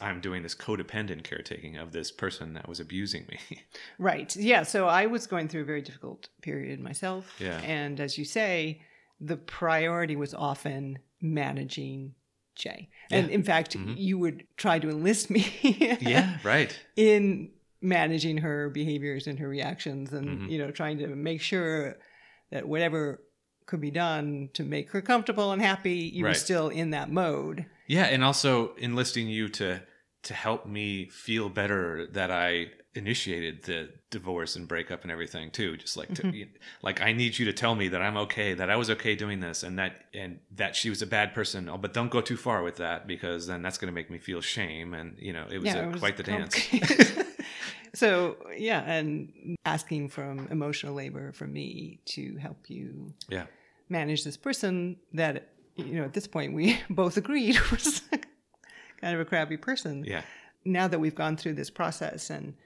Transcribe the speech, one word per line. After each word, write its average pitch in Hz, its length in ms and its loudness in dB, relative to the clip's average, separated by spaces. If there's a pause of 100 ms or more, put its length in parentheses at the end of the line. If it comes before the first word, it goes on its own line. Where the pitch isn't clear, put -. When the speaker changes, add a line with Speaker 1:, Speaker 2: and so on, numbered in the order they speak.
Speaker 1:
I'm 92 220 -6
doing 92 200 -4
this 80 120 -8
codependent 107 680 -6
caretaking 80 540 -10
of 80 160 -12
this 82 180 -6
person 82 440 -6
that - 120 -12
was 85 140 -10
abusing 87 480 -6
me. 82 100 -12 (120)
<laughs> - 480 -18
Speaker 2:
Right. 180 380 0
Yeah. 208 260 6
So 196 260 2
I 185 180 6
was 226 200 -2
going 165 220 -2
through 160 140 -4
a 139 40 -6
very 147 160 -4
difficult - 480 -14 (100)
period 139 400 -8
myself. 185 580 -8
Speaker 1:
Yeah. 87 220 -4
Speaker 2:
And 147 400 -4
as 139 160 -4
you 147 80 -4
say, 165 560 0 (400)
the 151 160 -4
priority 165 800 2
was 143 160 -4
often 139 680 -4 (200)
managing 139 920 -4 (400)
Jay. - 340 -10 (220)
And 190 180 6
Speaker 1:
Yeah. - 60 -2
Speaker 2:
in 202 80 6
fact, 165 340 4
Speaker 1:
Mm-hmm. 98 220 -4
Speaker 2:
you 190 200 2
would 170 280 0 (100)
try 165 220 4
to 156 100 0
enlist 175 400 2
me 196 160 6 (160)
<laughs> 233 400 6
Speaker 1:
Yeah, 156 420 6
right. 113 320 4 (220)
Speaker 2:
in 208 540 8 (320)
managing 160 560 4
her 147 320 0
behaviors 143 560 -2
and 139 120 -4
her 143 100 -4
reactions 139 640 -4
and, 139 120 -4
Speaker 1:
Mm-hmm. 95 220 -4
Speaker 2:
you 160 100 -2
know, 143 120 -2
trying 151 280 -4
to 143 100 -4
make 151 340 -4
sure 160 560 0 (520)
that 139 160 -6
whatever 151 560 0 (440)
could 165 160 -4
be 147 80 -2
done 147 640 0
to 165 100 -4
make 143 280 -2
her 196 100 -2
comfortable 208 500 2
and 190 80 2
happy, 190 360 2
you 170 280 -2
were 190 60 6
Speaker 1:
Right. 175 60 6
Speaker 2:
still 160 340 2
in 160 200 0
that 143 200 -2
mode. 156 560 0 (300)
Speaker 1:
Yeah, 185 80 8
and 131 180 6
also 131 540 6
enlisting 120 520 0
you 110 200 0 (120)
to, 92 220 -2 (460)
to 107 60 -8
help 110 320 -2
me 101 420 -4
feel 113 400 -2
better 92 640 0
that 92 180 0
I 87 400 2 (240)
initiated 87 680 -2
the 82 240 -4 (220)
divorce 87 460 -4
and 87 120 -10
breakup 85 340 -6
and 85 100 -8
everything 82 380 -8
too. 87 260 -4
Just - 200 -8
like, 78 180 -8
to, - 80 -6
Speaker 2:
Mm-hmm. 185 140 -2
Speaker 1:
you, 101 100 -12 (360)
like, 95 180 -2
I 110 120 4
need 117 260 2
you 120 80 4
to 101 60 4
tell 117 220 4
me 101 140 2
that 90 140 0
I'm 104 220 0
okay, 104 300 0
that 90 160 -2
I 107 60 4
was 117 140 2
okay 107 260 2
doing 104 240 -4
this, 85 220 -6
and 90 160 -6
that, 92 140 -2 (200)
and 92 280 -10 (160)
that 101 200 -2
she - 140 0
was 101 120 -2
a 104 40 -4
bad 107 280 2
person. 98 340 -2
Oh, 87 100 -6
but 98 160 -4
don't 117 160 0
go 120 100 4
too 113 160 -2
far 107 260 0
with 87 140 -2
that, 85 300 -4
because 87 400 -4
then 87 160 -6
that's 92 160 -4
gonna 90 220 -4
make 82 100 -8
me 87 80 -10
feel 85 220 -6
shame. 85 540 -4
And, 82 240 -10
you 101 140 -8
know, 80 180 -8
it 95 80 -6
was 139 80 -2
Speaker 2:
Yeah, - 180 0
Speaker 1:
a, - 40 -4
Speaker 2:
it 170 40 -4
was 175 80 -6
Speaker 1:
quite 101 160 2
the 98 60 -6
dance. - 320 -2
Speaker 2:
complicated. - 760 6
<laughs> - 60 -18 (560)
So, 180 440 4 (200)
yeah, 214 260 0
and 156 800 -4
asking 156 460 -2
from 139 400 -8
emotional 147 440 -4
labor 139 380 -8
from 143 200 -10
me - 540 -10
to 135 300 -8
help - 340 -12
you 131 420 -12 (160)
Speaker 1:
Yeah. 92 180 -6 (420)
Speaker 2:
manage 151 340 -2
this 147 140 -8
person 185 600 -2 (180)
that, 156 340 -2 (260)
you 147 220 -6
know, 151 80 0
at 135 80 -6
this 202 160 -4
point 143 240 -4
we 208 320 4
<laughs> - 60 -10
both 180 260 2
agreed 233 440 4
<laughs> - 120 4
was 294 300 0 (1000)
kind 170 140 0
of 165 60 0
a 160 40 2
crappy 160 320 0
person. 151 500 -4
Speaker 1:
Yeah. 98 160 -4 (420)
Speaker 2:
Now 185 220 4
that 175 140 2
we've 156 160 2
gone 156 200 0
through 156 180 -4
this 147 160 -6
process 165 600 -4
and, 147 240 -8 (120)